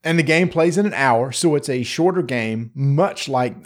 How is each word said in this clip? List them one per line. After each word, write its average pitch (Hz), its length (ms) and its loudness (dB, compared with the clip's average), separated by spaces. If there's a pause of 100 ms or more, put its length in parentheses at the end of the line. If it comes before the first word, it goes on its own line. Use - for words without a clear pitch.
And 165 140 0
the 165 40 2
game 160 260 2
plays 165 300 2
in 208 80 2
an 185 80 -2
hour, 127 380 2
so 160 240 0
it's 147 120 -4
a 127 140 -2
shorter 175 400 0
game, 117 520 -4
much 139 540 0
like, 127 380 -2